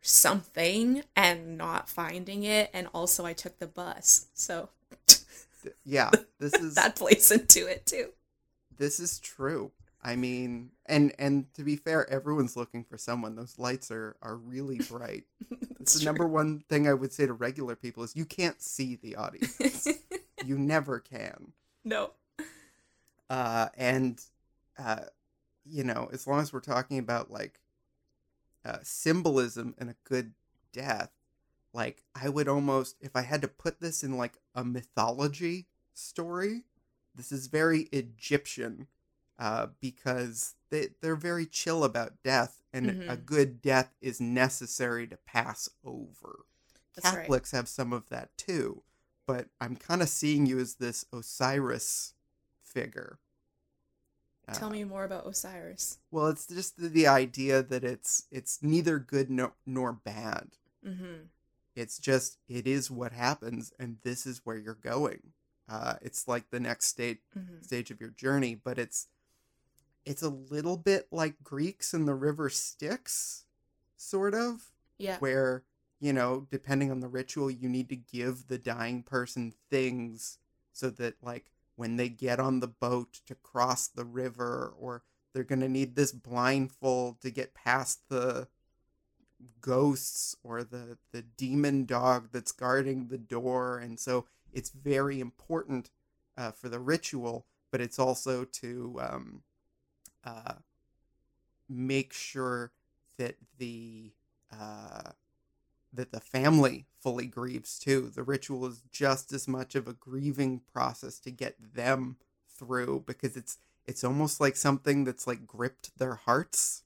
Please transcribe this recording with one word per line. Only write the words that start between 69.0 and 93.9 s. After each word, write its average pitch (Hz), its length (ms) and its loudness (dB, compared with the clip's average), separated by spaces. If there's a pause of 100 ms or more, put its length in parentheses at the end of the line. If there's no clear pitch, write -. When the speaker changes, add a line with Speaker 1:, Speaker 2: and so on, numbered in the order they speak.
Speaker 2:
it's 139 160 -8
a 160 80 -2
little 147 460 -4
bit 190 340 2
like 160 360 -2
Greeks 151 480 -4
and 160 120 2
the 143 100 4
River 147 340 0
Styx, - 960 -6 (500)
sort 196 400 -2
of. 233 380 -4 (240)
Speaker 1:
Yeah. 190 220 -6
Speaker 2:
Where, 131 440 2 (380)
you 143 100 2
know, 131 400 2
depending 139 400 0
on 127 80 -4
the 127 80 -8
ritual, 131 420 -4
you 127 200 -4
need 127 180 -2
to 131 80 -6
give 123 540 -6
the 127 80 -4
dying 120 460 -4
person 123 500 -4 (160)
things 123 720 -2 (340)
so 131 160 -4
that, 117 340 -6
like, 120 280 -12 (260)
when 117 180 -4
they 123 140 0
get 123 300 -2
on 131 200 2
the 123 80 -2
boat 123 580 -2
to - 80 -16
cross 123 540 0
the - 180 -8
river, 123 720 -4
or 120 260 -10 (280)
they're 131 140 -4
gonna 131 240 0
need 131 260 0
this 139 160 4
blindfold 127 1080 0
to 131 100 -6
get 127 240 -8
past - 540 -2
the 127 380 0 (1120)
ghosts 131 800 2
or 117 200 -6
the, 120 340 -14 (140)
the 120 100 -10
demon 135 640 0
dog 123 460 2
that's 123 200 -6
guarding 131 560 0
the 131 100 -8
door. 123 600 -2
And 117 200 -12